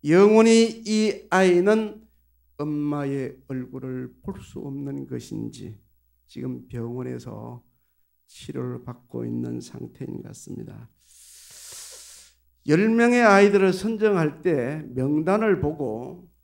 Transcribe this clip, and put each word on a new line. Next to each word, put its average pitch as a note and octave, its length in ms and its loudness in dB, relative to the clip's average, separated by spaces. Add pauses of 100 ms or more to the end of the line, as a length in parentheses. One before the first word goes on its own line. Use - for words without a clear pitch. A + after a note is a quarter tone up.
영원히 A3 800 6
이 G#3+ 440 -2
아이는 F#3+ 760 2 (520)
엄마의 D3 800 -6 (100)
얼굴을 B2+ 760 -10
볼 - 200 -12
수 - 180 -16
없는 C#3 480 -10
것인지 A2+ 720 -12 (480)
지금 B2 400 -12
병원에서 A#2+ 960 -12 (640)
치료를 B2 560 -10
받고 A#2+ 420 -12
있는 A#2+ 360 -8
상태인 - 560 -14
것 - 60 -14
같습니다. - 680 -16 (1800)
열 F3+ 220 4
명의 A#3+ 320 4
아이들을 G3 520 6
선정할 F#3 680 0
때 D3+ 480 -2
명단을 D#3 680 0
보고 C#3+ 680 -6 (140)